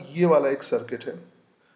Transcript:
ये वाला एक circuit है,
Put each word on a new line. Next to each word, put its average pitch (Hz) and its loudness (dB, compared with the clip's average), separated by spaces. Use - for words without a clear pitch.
ये 170 0
वाला 143 4
एक 139 -2
circuit - -6
है, 165 -14